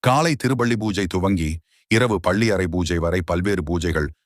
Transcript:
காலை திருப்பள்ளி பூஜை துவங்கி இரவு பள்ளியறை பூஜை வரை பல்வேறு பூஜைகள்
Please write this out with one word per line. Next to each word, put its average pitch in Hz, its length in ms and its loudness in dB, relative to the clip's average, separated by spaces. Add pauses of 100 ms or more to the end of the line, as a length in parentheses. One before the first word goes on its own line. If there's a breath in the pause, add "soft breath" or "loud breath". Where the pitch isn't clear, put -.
காலை 147 320 2
திருப்பள்ளி 120 420 0
பூஜை 104 300 -2
துவங்கி 90 440 0 (400)
இரவு 113 280 4
பள்ளியறை 95 480 2
பூஜை 87 300 -2
வரை 85 240 0
பல்வேறு 90 420 0
பூஜைகள் 80 460 -2 (160)